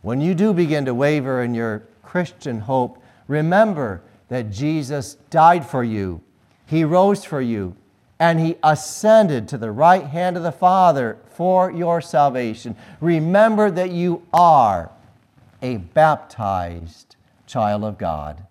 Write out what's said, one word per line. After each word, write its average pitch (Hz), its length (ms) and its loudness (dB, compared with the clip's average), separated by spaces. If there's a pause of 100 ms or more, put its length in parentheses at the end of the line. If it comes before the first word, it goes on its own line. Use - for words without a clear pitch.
When 120 180 -4
you 180 140 0
do 202 180 2
begin 156 320 0
to 131 100 -4
waver 135 480 0
in 120 120 -2
your 113 300 -4 (180)
Christian 147 580 -8
hope, 123 420 -4 (260)
remember 151 760 0 (260)
that 120 220 -6
Jesus 143 640 -4 (160)
died 160 340 4
for 127 180 -4
you, 98 380 -4 (460)
he 160 180 0
rose 196 400 2
for 147 160 -6
you, 104 360 -6 (420)
and 165 220 2
he 160 220 -2
ascended 156 840 2
to 131 100 -8
the 110 120 -6
right 160 360 4
hand 175 300 -4
of 170 60 -6
the 165 100 -4
Father 175 680 2 (100)
for 185 420 0
your 170 300 -2
salvation. 123 720 -2 (260)
Remember 196 680 2
that 180 200 -4
you 175 320 -2 (100)
are 131 580 4 (720)
a 127 160 -6
baptized 92 1400 -2 (300)
child 104 380 -2
of 104 140 -8
God. 76 520 -8